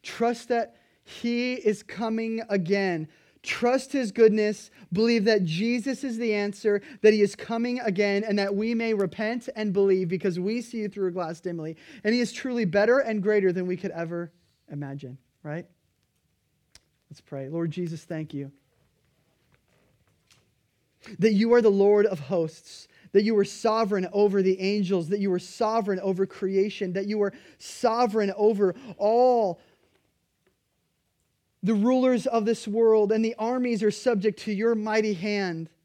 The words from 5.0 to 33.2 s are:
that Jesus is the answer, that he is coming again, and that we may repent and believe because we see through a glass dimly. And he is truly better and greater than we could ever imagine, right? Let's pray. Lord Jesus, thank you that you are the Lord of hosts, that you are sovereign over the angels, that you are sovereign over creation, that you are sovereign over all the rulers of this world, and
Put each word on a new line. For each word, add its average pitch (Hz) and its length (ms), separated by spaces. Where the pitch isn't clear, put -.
that 208 200
Jesus 233 600
is 233 140
the 226 160
answer, 202 480
that 214 140
he 214 80
is 202 120
coming 240 460
again, 202 440
and 208 140
that 202 160
we 220 200
may 226 180
repent 214 640
and 214 160
believe 190 360
because 180 300
we 208 220
see 233 280
through 196 200
a 180 40
glass 170 280
dimly. 165 380
And 214 80
he 247 80
is 240 120
truly 240 340
better 208 320
and 220 240
greater 202 300
than 180 140
we 180 120
could 185 140
ever 170 400
imagine, 139 460
right? 156 220
Let's - 140
pray. 135 260
Lord 165 220
Jesus, 165 340
thank 156 300
you 139 180
that 220 140
you 226 200
are 240 80
the 214 80
Lord 202 340
of 190 140
hosts, 160 680
that 202 100
you 214 160
are 196 60
sovereign 214 680
over 202 300
the 185 180
angels, 190 500
that 208 100
you 196 120
are 175 60
sovereign 208 640
over 190 260
creation, 190 680
that 196 120
you 208 160
are 202 100
sovereign 220 800
over 208 380
all 226 640
the 208 120
rulers 254 520
of 233 180
this 220 220
world, 220 460
and 220 120